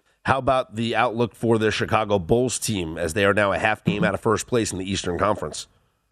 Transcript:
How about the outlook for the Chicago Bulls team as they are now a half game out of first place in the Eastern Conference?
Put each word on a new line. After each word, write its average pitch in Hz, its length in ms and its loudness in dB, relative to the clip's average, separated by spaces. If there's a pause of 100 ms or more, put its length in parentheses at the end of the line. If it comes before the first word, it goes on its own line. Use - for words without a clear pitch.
(240)
How 131 140 0
about 131 380 -2
the 113 180 -2
outlook 113 400 0
for 113 240 2
the 107 140 2
Chicago 104 480 0
Bulls 117 380 0
team 87 380 -4
as 80 180 -4
they 101 100 2
are 101 100 4
now 101 180 2
a 85 60 -2
half 107 240 0
game 104 220 0
out 101 100 2
of 95 60 -4
first 107 260 0
place 113 240 0
in 95 80 -6
the 92 100 -6
Eastern 90 300 -2
Conference? 92 480 -2 (460)